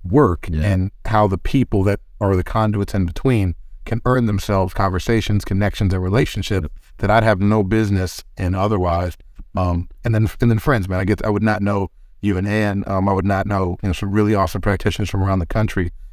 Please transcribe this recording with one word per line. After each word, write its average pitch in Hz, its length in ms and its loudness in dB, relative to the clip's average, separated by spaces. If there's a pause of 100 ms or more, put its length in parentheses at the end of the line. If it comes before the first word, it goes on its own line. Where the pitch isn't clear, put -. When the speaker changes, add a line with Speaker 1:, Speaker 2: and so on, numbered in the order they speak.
Speaker 1:
work 92 480 2
Speaker 2:
Yeah. 78 120 0
Speaker 1:
and 95 280 0 (140)
how 107 220 4
the 95 100 0
people 104 460 0
that 101 160 0 (200)
are 98 160 2
the 90 80 2
conduits 107 500 0
in 98 120 0
between 101 500 0 (300)
can 117 200 -4
earn 127 200 2
themselves 98 480 0
conversations, 101 720 0
connections, 98 480 0
and 92 100 0
relationships 95 680 0 (340)
that 101 80 2
I'd 110 120 4
have 104 180 2
no 104 220 4
business 101 600 -2 (140)
in 92 180 -2
otherwise. 90 640 0 (400)
Um, 87 320 -2 (160)
and 110 100 2
then, 110 120 2 (140)
and 120 80 6
then 113 80 4
friends, 110 320 0
man, 92 120 -2
I - 20 -2
get, 101 220 0
I 110 40 0
would 104 140 0
not 107 180 0
know 101 300 -2 (300)
you 101 160 0
and 98 100 -2
Ann. 104 400 0
Um, 98 220 0
I 98 40 2
would 95 120 0
not 98 200 0
know, 95 380 -2
you 104 60 0
know, 87 40 0
some 101 180 -4
really 104 220 2
awesome 98 280 0
practitioners 101 480 0
from 98 120 -2
around 95 180 2
the 85 60 -2
country 101 460 -2 (220)